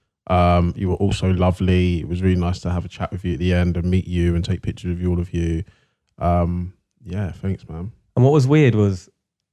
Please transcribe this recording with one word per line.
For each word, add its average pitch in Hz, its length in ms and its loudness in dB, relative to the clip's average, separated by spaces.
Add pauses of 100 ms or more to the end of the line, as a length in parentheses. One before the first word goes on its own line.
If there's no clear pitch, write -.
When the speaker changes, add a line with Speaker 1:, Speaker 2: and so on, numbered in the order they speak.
(260)
Speaker 1:
Um, 87 500 2
you 92 140 -2
were 87 60 -2
all 98 160 0
so - 160 -2
lovely. 90 720 2
It 73 80 -8
was 87 120 -6
really 92 180 2
nice 87 220 -2
to 87 100 -6
have 87 140 -4
a - 40 -12
chat - 220 -8
with 92 140 -8
you 92 80 -2
at - 60 -6
the 90 160 0
end 87 240 2
and 87 120 -2
meet 92 160 0
you 87 280 0
and 85 100 0
take 90 160 -4
pictures - 320 -6
of 87 80 -6
you, 90 80 -2
all 87 100 0
of 87 140 -4
you. 82 320 -2 (540)
Um, 87 560 -2 (280)
yeah, 95 300 -8
thanks, - 340 -8
man. 87 260 -12 (220)
Speaker 2:
And 123 100 4
what 139 100 6
was 139 120 4
weird 139 280 4
was, 101 340 0 (440)